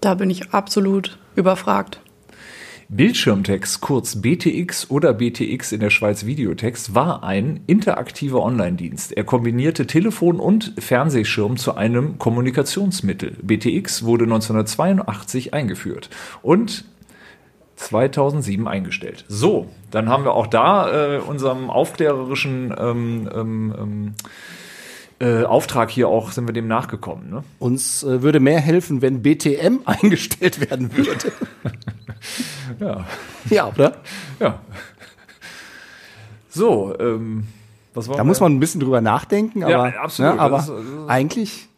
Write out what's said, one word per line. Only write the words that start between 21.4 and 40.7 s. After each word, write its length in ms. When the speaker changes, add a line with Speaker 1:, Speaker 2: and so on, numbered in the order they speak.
Speaker 2:
aufklärerischen, 1040
ähm, 560
ähm, 460
ähm, 340
äh, 240
Auftrag 460
hier 180
auch, 240
sind 160
wir 40
dem 140
nachgekommen, 640
ne? 140
Speaker 3:
Uns, 420
äh, 200
würde 180
mehr 200
helfen, 420
wenn 200
B 140
T 200
M 260
<laughs> 20
eingestellt 840
werden 260
würde. 360
Speaker 2:
<laughs> 100
Ja. 260
Speaker 3:
Ja, 200
oder? 300
Speaker 2:
Ja. 200
So, 500
ähm, 460
was 140
wollen 100
Speaker 3:
Da 60
Speaker 2:
wir? 20
Speaker 3:
muss 140
man 120
ein 80
bisschen 200
drüber 200
nachdenken, 600
Speaker 2:
Ja, 180
Speaker 3:
aber, 220
Speaker 2:
absolut. 340
Speaker 3:
ne, 60
aber 160
Speaker 2:
Das 120
ist, 60